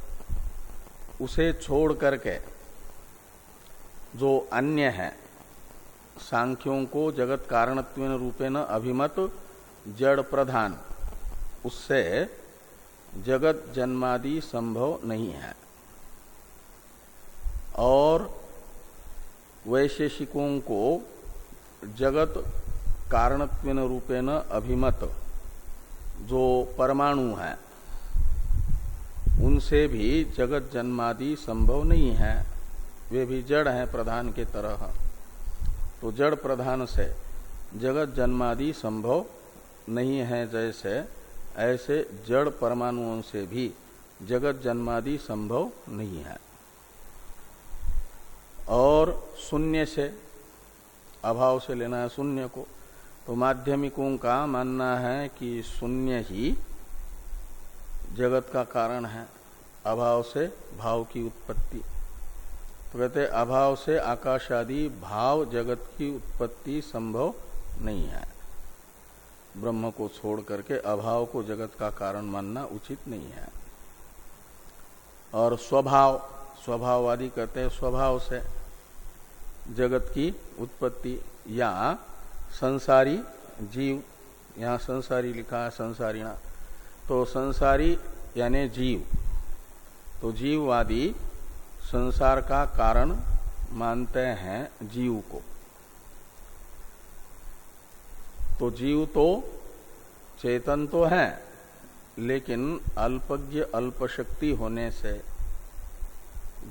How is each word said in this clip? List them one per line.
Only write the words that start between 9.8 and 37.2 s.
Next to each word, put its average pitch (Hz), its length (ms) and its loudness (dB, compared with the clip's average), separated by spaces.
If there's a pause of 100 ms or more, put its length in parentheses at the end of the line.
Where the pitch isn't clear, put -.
जड़ 135 340 4
प्रधान, 127 560 0 (880)
उससे 123 640 0 (960)
जगत 147 500 2
जन्मादि 127 640 0
संभव 117 640 -2
नहीं 110 300 -4
है। 65 220 -12 (2250)
और 147 640 6 (1300)
वैशेषिकों 143 920 0
को 123 500 0 (880)
जगत 139 680 2 (480)
कारणत्वेन 135 680 2
रूपेण 127 480 -2
अभिमत 127 920 2 (1040)
जो 127 560 2
परमाणु 135 580 2
हैं, 87 240 -6 (1900)
उनसे 135 420 6
भी 127 360 4
जगत 139 500 0
जन्मादि 120 640 0
संभव 120 480 6
नहीं 131 280 8
है, 113 340 6 (680)
वे 127 140 0
भी 131 180 -2
जड़ 143 240 4
हैं 123 240 0
प्रधान 117 420 0
के 117 120 -2
तरह। 104 500 0 (1080)
तो 117 100 -2
जड़ 143 240 4
प्रधान 127 500 0
से - 300 4 (600)